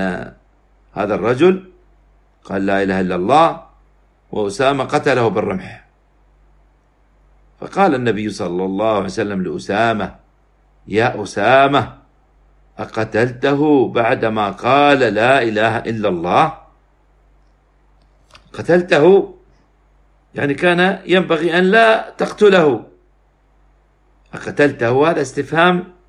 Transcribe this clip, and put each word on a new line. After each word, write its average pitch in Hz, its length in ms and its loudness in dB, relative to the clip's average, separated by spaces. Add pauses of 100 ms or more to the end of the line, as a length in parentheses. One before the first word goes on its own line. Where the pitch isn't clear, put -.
(960)
هذا - 200 -4
الرجل 131 560 0 (760)
قال: 98 220 -6
"لا 98 160 0
إله 95 180 -2
إلا 92 140 -2
الله"، 131 480 0 (680)
وأسامة 123 520 -2
قتله 127 440 0
بالرمح. 98 560 -6 (1800)
فقال 185 340 0
النبي 107 360 -2
صلى 92 340 -6
الله 104 300 -2
عليه 98 100 -2
وسلم 98 380 -6
لأسامة: 101 720 -4 (760)
"يا 110 340 -2
أسامة، 127 760 0 (800)
أقتلته 123 1120 0
بعدما 110 600 -2
قال: 139 480 2
'لا 120 440 2
إله 110 360 -2
إلا 107 300 -4
الله'؟" 95 440 0 (2000)
قتلته، 175 840 4 (1000)
يعني 139 200 -4
كان 175 520 0
ينبغي 170 520 0
أن 185 60 2
لا 220 540 2
تقتله. 170 680 4 (1500)
أقتلته، 135 760 0
هذا 156 120 -2
استفهام 165 640 0 (240)